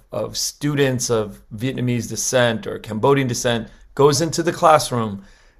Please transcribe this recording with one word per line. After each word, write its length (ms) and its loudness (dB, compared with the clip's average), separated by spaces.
of 240 -8
students 720 -2
of 300 -2
Vietnamese 540 -4
descent 580 0
or 120 -6
Cambodian 500 2
descent 400 -2
goes 260 4
into 220 0
the 100 0
classroom 720 2